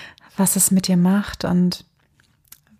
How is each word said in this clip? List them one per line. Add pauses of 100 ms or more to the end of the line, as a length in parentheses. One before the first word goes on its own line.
(360)
was
es
mit
dir
macht.
Und (960)